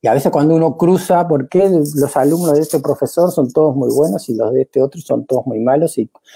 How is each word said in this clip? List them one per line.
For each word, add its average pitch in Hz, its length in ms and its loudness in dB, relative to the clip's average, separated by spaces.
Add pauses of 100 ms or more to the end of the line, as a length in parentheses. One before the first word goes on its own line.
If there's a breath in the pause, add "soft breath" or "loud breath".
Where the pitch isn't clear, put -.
Y - 60 -4
a 113 80 2
veces 143 160 0
cuando 156 240 2
uno 160 220 0
cruza, 175 500 2
¿por 139 220 -2
qué 196 200 2
los 147 480 0
alumnos 151 380 0
de 147 60 4
este 156 180 -2
profesor 156 540 -2
son 127 180 -2
todos 156 240 2
muy 127 160 -2
buenos 147 380 -2
y 117 60 -2
los 110 180 -2
de 131 100 0
este - 180 -2
otro 135 200 -2
son - 260 -4
todos 123 200 -2
muy 113 120 -6
malos? 135 400 0
¿Y 123 100 -4 (280 loud breath)